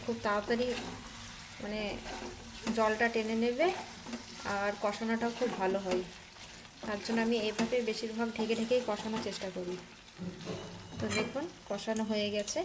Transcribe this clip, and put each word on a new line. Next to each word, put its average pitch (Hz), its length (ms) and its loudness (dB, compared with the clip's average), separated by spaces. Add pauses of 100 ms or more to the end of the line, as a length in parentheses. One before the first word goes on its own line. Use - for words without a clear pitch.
খুব 233 120 0 (100)
তাড়াতাড়ি 220 420 4 (920)
মানে 214 200 -4 (960)
জলটা 220 360 6
টেনে 220 220 2 (100)
নেবে 254 220 6 (880)
আর 202 180 2 (120)
কষানোটাও 226 560 2
খুব 247 100 4 (100)
ভালো 190 260 4
হয়। 180 160 4 (840)
তার 208 200 -2
জন্য 226 220 2
আমি 233 100 4 (100)
এইভাবে 220 280 2 (140)
বেশিরভাগ 220 380 0 (100)
ঢেকে 220 220 2
ঢেকেই 240 300 6
কষানোর 214 380 0
চেষ্টা 196 280 -4
করি। 180 200 -4 (1200)
তো 226 60 0 (120)
দেখুন 254 260 -2 (260)
কষানো 220 420 0
হয়ে 208 240 2
গেছে। 208 300 0